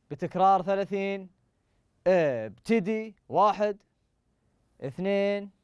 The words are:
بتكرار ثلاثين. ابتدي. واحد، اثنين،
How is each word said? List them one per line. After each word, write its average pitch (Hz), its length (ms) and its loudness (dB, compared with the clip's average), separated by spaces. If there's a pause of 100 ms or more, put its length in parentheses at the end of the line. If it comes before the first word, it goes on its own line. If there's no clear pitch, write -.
(120)
بتكرار 185 500 2
ثلاثين. 196 680 -4 (800)
ابتدي. 180 1080 0 (140)
واحد، 202 520 0 (1000)
اثنين، 202 680 -4 (120)